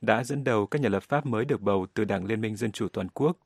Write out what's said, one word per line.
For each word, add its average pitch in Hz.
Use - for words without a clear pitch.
đã 110
dẫn 139
đầu 110
các 151
nhà 120
lập 98
pháp 143
mới 113
được 127
bầu 98
từ 107
Đảng 98
Liên 110
minh 107
Dân 110
chủ 104
Toàn 95
quốc, 151